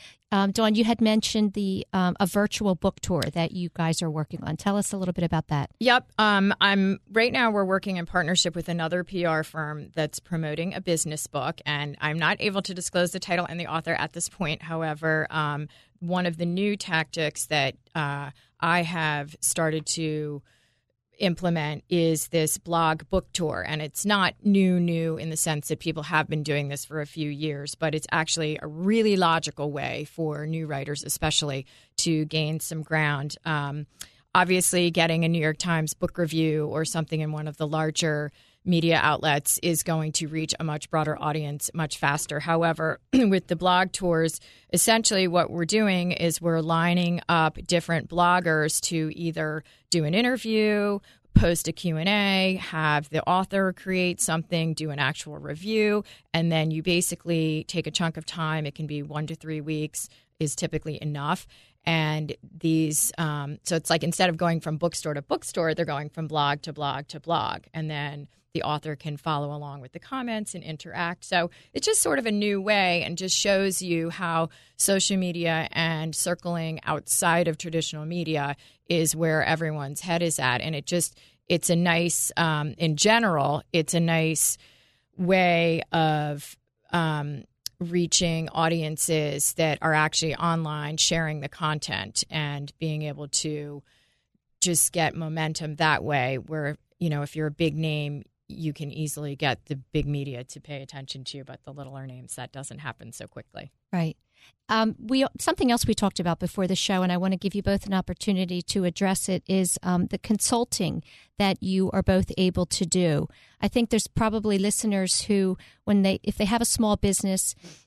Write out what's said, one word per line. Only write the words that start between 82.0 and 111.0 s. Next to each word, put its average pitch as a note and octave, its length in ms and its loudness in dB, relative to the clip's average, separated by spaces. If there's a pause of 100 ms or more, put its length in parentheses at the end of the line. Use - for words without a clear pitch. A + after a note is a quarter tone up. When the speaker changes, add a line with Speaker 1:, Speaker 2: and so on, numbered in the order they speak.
Speaker 2:
um, D#3 400 0
in D#3 200 0
general, E3+ 640 4 (100)
it's D#3+ 220 2
a E3+ 60 4
nice D#3+ 580 2 (580)
way F3 720 4
of, D3+ 640 0 (380)
um, D3+ 520 -2 (360)
reaching E3+ 680 0
audiences D#3 1040 0
that D#3 300 0
are D#3+ 120 2
actually D#3 400 2
online, D#3 640 -2
sharing D#3 420 0
the C#3+ 100 -8
content D3+ 800 -4
and C#3+ 520 -6
being D3+ 220 -4
able D3 260 -10
to D3 560 -6 (760)
just F3 300 2
get D#3+ 240 0
momentum D#3 640 -4
that D#3 260 2
way, C3 360 0
where, D3+ 380 -6 (220)
you F3 100 -2
know, D3 140 -2
if C#3+ 140 -10
you're D#3 100 -2
a D3 60 -4
big D3+ 240 0
name, D3 480 -4 (240)
you D#3 240 -4
can A#2 180 -10
easily D3 460 -6
get C3+ 300 -2
the C#3+ 100 -6
big C#3 320 -4
media C#3 340 -6
to C3+ 180 -20
pay C#3+ 220 -14
attention C3+ 400 -14
to - 140 -10
you, C3+ 80 -14
but C3 180 -18
the C#3 100 -16
littler C3+ 320 -14
names, B2+ 300 -14
that B2 160 -10
doesn't C3+ 300 -14
happen A#2 320 -12
so - 160 -16
quickly. - 420 -18 (220)
Speaker 1:
Right. E3 240 -2 (540)
Um, A3 280 2
we, C4 260 0 (140)
something D#4+ 320 2
else A#3 160 2
we A3+ 80 2
talked - 260 0
about E3+ 180 0
before F#3 280 -2
the F#3 100 0
show, F#3 260 0
and F3+ 80 2
I F3+ 60 2
want F#3+ 160 0
to F#3 60 -2
give F#3+ 160 -4
you G3+ 80 -2
both G3+ 240 0
an G3 80 -2
opportunity F3+ 680 -2
to G3 220 -2
address F#3+ 440 0
it, F#3 180 0
is, F#3+ 360 2
um, F3+ 240 2
the F#3+ 120 -4
consulting G#3 840 0 (360)